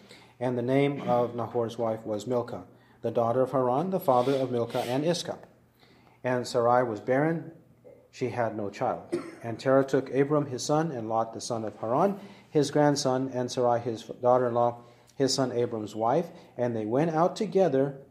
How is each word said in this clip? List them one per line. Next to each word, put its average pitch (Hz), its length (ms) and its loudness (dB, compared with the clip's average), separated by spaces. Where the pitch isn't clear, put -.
and 123 180 -2
the 117 40 -2
name 139 400 2
of 120 340 0
Nahor's 113 420 -4
wife 113 260 -2
was 107 220 -6
Milcah, 120 380 -4
the 117 100 -2
daughter 120 300 2
of 127 100 0
Haran, 131 380 0
the 185 100 -2
father 127 340 4
of 131 160 0
Milcah 120 320 -2
and 131 220 -2
Iscah. - 340 -2
And 123 220 0
Sarai 123 360 4
was 110 180 -4
barren, 143 520 0
she 120 200 -6
had 110 260 -2
no 104 120 -6
child. - 480 -4
And 113 160 -8
Terah 135 240 4
took 135 280 0
Abram 143 340 0
his 123 180 -8
son, 156 260 0
and 117 180 -6
Lot 113 260 -2
the 107 60 -10
son 113 240 -6
of 104 120 -8
Haran, 160 420 0
his 143 220 2
grandson, 139 640 2
and 123 160 -4
Sarai 120 300 2
his 117 240 -6
daughter-in-law, 120 760 2
his 131 180 2
son 131 160 0
Abram's 117 460 -4
wife, 131 300 2
and 120 200 0
they 107 80 -2
went 139 260 2
out 175 240 2
together 165 600 2